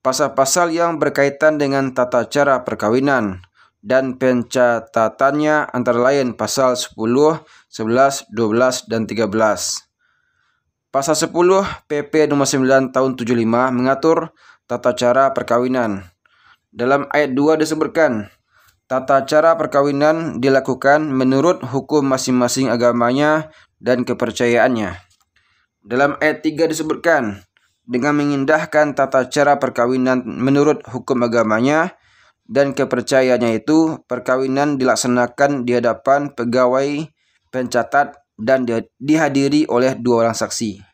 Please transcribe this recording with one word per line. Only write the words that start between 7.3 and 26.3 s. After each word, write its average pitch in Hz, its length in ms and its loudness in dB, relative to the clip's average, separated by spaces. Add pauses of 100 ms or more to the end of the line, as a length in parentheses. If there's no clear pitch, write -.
sebelas, 123 640 0
dua 110 240 0
belas, 127 320 -2
dan 113 160 -4
tiga 104 240 -4
belas. 107 560 -2 (1040)
Pasal 139 240 -2
sepuluh 175 480 2 (240)
P 147 240 -6
P 156 160 2
Nomor 143 240 2
Sembilan 135 400 2
Tahun 131 320 -2
tujuh 120 160 -2
lima 117 320 2
mengatur 135 640 0 (320)
tata 151 320 -2
cara 131 400 2
perkawinan. 117 720 -2 (640)
Dalam 131 400 0
ayat 143 240 0
dua 151 240 2
disebutkan, 156 720 -2 (540)
tata 131 400 0
cara 165 320 2
perkawinan 143 800 0
dilakukan 139 720 2
menurut 135 560 2
hukum 135 400 -2
masing-masing 127 640 0
agamanya 123 800 0 (320)
dan 123 240 0
kepercayaannya. 117 880 0 (880)
Dalam 139 400 0
ayat 151 240 -2